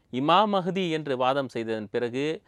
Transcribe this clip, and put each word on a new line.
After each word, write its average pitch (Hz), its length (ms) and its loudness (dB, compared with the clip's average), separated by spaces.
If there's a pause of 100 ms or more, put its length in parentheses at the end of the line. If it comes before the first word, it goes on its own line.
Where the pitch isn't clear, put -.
(120)
இமாம் 170 420 4
மஹ்தி 185 380 0
என்று 147 260 -2
வாதம் 131 320 0
செய்ததன் 110 420 -4
பிறகு, 123 560 -4